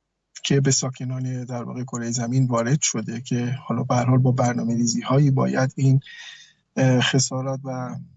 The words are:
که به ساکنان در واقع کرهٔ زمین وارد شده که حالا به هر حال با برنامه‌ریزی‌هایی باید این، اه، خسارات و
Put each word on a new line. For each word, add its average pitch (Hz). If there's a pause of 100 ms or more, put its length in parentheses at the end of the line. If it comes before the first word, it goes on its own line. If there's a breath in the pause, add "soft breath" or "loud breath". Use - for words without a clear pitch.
(420)
که 139
به 139
ساکنان 127
در 120
واقع 123
کرهٔ 117
زمین 123
وارد 120
شده 117
که 123 (100)
حالا 123
به 127
هر 120
حال 127
با 127
برنامه‌ریزی‌هایی 120
باید 131
این، 135 (760 loud breath)
اه، 127
خسارات 131
و 127 (200)